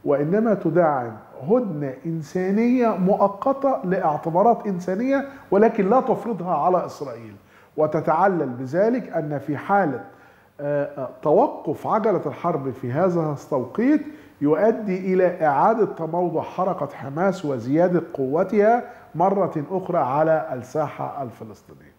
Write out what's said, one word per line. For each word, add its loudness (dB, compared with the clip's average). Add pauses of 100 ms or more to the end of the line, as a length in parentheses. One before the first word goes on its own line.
وإنما 2
تدعم 0 (340)
هدنة 0 (120)
إنسانية 0
مؤقتة 0
لاعتبارات 2
إنسانية، -2 (220)
ولكن 4
لا 6
تفرضها -2
على 2
إسرائيل، -12 (420)
وتتعلل 2
بذلك -2
أن -4
في -4
حالة، 0 (560)
آه، -2
آه، -8 (140)
توقف 2
عجلة 0
الحرب -4
في -8
هذا 2 (240)
التوقيت 0 (400)
يؤدي 2
إلى 2
إعادة 4
تموضع -4
حركة -4
حماس -2
وزيادة 2 (120)
قوتها 2 (300)
مرة 0
أخرى -2
على 2
الساحة -6
الفلسطينية. -16